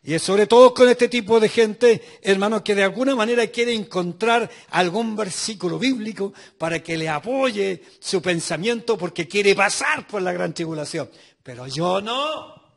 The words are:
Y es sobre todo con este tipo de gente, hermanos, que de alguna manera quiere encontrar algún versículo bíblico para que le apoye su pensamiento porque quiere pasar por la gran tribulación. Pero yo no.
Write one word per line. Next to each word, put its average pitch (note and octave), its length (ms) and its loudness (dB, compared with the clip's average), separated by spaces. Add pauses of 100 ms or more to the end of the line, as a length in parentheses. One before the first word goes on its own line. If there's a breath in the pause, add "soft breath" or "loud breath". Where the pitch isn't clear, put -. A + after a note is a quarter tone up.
Y C#3 120 -6
es D#3+ 80 0
sobre G3+ 260 2
todo B3 260 10
con B3+ 140 6
este A#3+ 220 2
tipo A3+ 300 0
de G#3+ 100 4
gente, A3+ 720 0
hermanos, G3 400 0
que G#3 120 -2
de G3 100 2
alguna B3 320 0
manera A#3 320 0
quiere A#3 260 -2
encontrar G3+ 760 -2 (200 loud breath)
algún F#3 460 -2
versículo F3+ 640 -6
bíblico G#3+ 560 -4 (240 loud breath)
para E3 240 -4
que E3 160 -6
le D#3+ 120 -4
apoye G3 760 -4 (160 loud breath)
su - 220 -4
pensamiento F#3 760 -2
porque E3+ 300 -8
quiere G3+ 280 4
pasar A#3+ 520 0
por G3+ 140 -6
la F3+ 100 -2
gran F3 220 -4
tribulación. D#3+ 560 -8 (340 soft breath)
Pero B2+ 240 -16
yo F3 320 -2
no. C4+ 560 -6 (220)